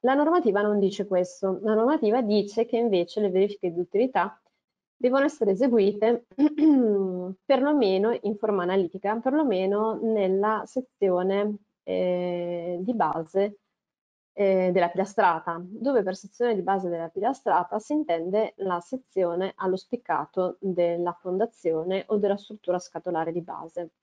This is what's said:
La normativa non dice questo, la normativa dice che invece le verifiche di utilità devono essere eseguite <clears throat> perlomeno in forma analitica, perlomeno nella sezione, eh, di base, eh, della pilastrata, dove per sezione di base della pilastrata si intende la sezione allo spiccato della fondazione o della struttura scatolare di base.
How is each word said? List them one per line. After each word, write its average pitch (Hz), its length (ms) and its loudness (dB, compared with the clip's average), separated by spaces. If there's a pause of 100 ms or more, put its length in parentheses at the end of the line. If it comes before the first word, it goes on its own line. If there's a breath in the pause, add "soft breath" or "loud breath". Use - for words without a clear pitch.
La 262 140 2
normativa 294 480 2
non 208 160 2
dice 196 260 0
questo, 185 560 -2
la 214 140 0
normativa 240 480 2
dice 208 420 0
che 233 120 -2
invece 214 440 0
le 202 80 2
verifiche 190 420 0
di 170 80 -6
utilità 196 600 -2 (540)
devono 262 300 2
essere 214 260 0
eseguite 220 760 2
<clears throat> 220 1160 2
perlomeno 247 760 2
in 208 160 -4
forma 208 260 0
analitica, 190 540 -2
perlomeno 220 840 0
nella 208 640 0
sezione, 202 920 -2 (300)
eh, 180 920 -4
di 214 140 -4
base, 190 640 -2 (760)
eh, 190 400 2
della 175 160 4
pilastrata, 175 760 0
dove 214 400 0
per 190 120 -4
sezione 233 400 -2
di 185 60 -2
base 185 280 0
della 165 200 -4
pilastrata 196 680 -2
si 294 140 -6
intende 190 640 0
la 185 220 -2
sezione 185 760 -4
allo 185 220 -2
spiccato 180 840 -4
della 175 540 0
fondazione 185 960 -4
o 214 100 0
della 202 200 0
struttura 190 420 -6
scatolare 165 520 -6
di 170 100 -4
base. 170 480 -12 (140)